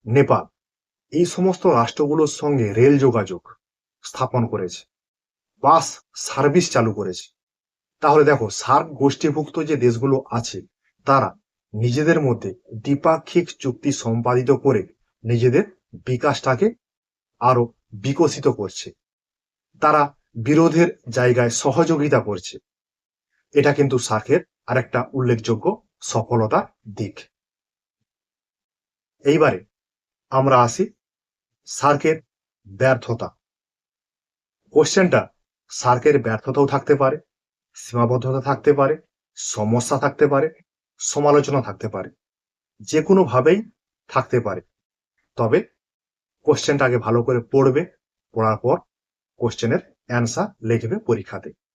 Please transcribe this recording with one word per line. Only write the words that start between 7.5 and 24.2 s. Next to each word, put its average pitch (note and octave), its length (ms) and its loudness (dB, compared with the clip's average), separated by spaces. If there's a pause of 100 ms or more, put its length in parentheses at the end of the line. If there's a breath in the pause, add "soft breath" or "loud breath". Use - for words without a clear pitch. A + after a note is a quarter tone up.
তাহলে D3+ 220 4
দেখো, C3 220 2 (140)
সার্ক D3+ 260 0 (120)
গোষ্ঠীভুক্ত C#3+ 580 -2 (120)
যে D#3 80 0
দেশগুলো B2 400 0 (140)
আছে A2+ 280 -6 (480)
তারা C3 220 2 (460)
নিজেদের C3+ 460 0
মধ্যে A#2+ 300 -2 (320)
দ্বিপাক্ষিক D#3+ 640 0 (140)
চুক্তি C#3 320 -6
সম্পাদিত A#2+ 580 -2 (140)
করে A#2+ 180 2 (420)
নিজেদের A#2+ 400 2 (400)
বিকাশটাকে C3+ 640 -2 (760)
আরো A#2+ 240 2 (380)
বিকশিত C#3 460 0
করছে, G#2+ 400 -6 (920)
তারা D3+ 200 4 (440)
বিরোধের D#3+ 420 4 (200)
জায়গায় B2 440 2 (100)
সহযোগিতা D3 580 0
করছে। G#2 340 -8 (1000)
এটা D3 180 4
কিন্তু C3+ 260 0
সার্কের A#2 420 -2 (260)